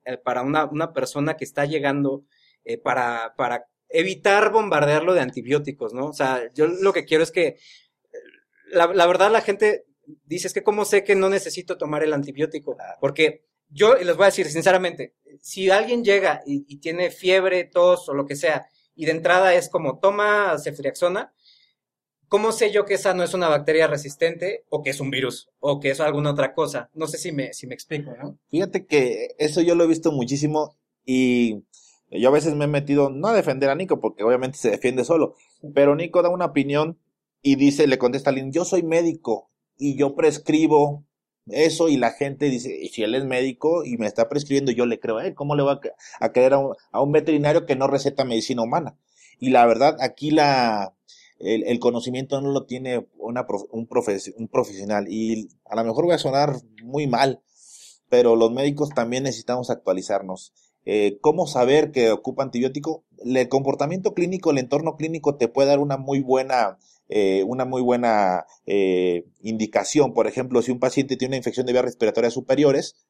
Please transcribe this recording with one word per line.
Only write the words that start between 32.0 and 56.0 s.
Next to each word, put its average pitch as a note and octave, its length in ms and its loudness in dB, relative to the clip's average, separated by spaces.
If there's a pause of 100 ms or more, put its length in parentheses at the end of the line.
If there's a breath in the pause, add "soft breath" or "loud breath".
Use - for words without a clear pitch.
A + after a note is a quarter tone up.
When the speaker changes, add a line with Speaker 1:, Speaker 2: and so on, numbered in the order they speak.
Speaker 2:
yo A2+ 140 2
a C3+ 60 6
veces D3+ 220 2
me D3 100 -2
he - 20 0
metido, C#3+ 420 0
no D3 200 -4
a A#3 40 2
defender C#3 360 0
a C#3 60 0
Nico, D#3+ 260 -2
porque G#2 240 -4
obviamente B2+ 320 0
se A#2+ 120 0
defiende B2 360 0
solo, D3+ 300 0 (380 soft breath)
pero C#3+ 220 4
Nico E3+ 260 0
da F3 60 4
una F3+ 200 -2
opinión D3 520 -2 (420)
y C#3 140 4
dice, C#3+ 320 4
le C3 100 2
contesta B2+ 320 0
a - 20 4
alguien, C3+ 200 -4
"Yo E3 140 -2
soy F3+ 180 0
médico D#3+ 640 -2 (280)
y C#3 200 -2
yo C#3 160 0
prescribo D3+ 920 2 (420)
eso", D#3+ 400 2
y D3 80 4
la A#2+ 160 2
gente C#3+ 360 -4
dice, B2 340 -4
"Y F2+ 80 -10
si A2 140 -6
él A2 120 -2
es C3+ 80 -2
médico C3+ 640 -2
y A#2+ 100 -8
me A2 120 -2
está A2+ 200 0
prescribiendo, C#3 460 -2
yo B2 120 0
le A#2 140 -2
creo A2 200 -4
a D3 60 -6
él, F3+ 100 -8
¿cómo C#3+ 200 -4
le C#3+ 80 2
va C#3 80 2
a C#3 80 -4
cre-, - 140 -10 (260 loud breath)
a A#2 140 -2
creer B2+ 180 6
a C#3 60 6
un, C#3 180 -2 (160 soft breath)
a A#2 100 0
un C#3+ 120 2
veterinario D3+ 520 2
que C#3+ 120 0
no C3+ 100 2
receta C#3 380 -2
medicina A#2+ 360 -2
humana?". C3 360 -4 (420 soft breath)
Y C3 120 -2
la B2 140 8
verdad, B2+ 360 4
aquí C#3 300 -4
la, B2+ 640 2 (460 soft breath)
el, A2 240 -2
el A#2+ 160 -2
conocimiento B2+ 640 -2
no C#3 100 -4
lo C#3 140 -2
tiene B2 420 -6 (120)
una A#2+ 280 -8
prof-, G2+ 240 -8
un A#2 160 -10
profes-, G2+ 480 -4
un A2+ 140 -12
profesional, G#2 580 -4
y A2 400 -4 (160)
a G#2+ 140 -10
lo A2+ 80 0
mejor A#2 180 -2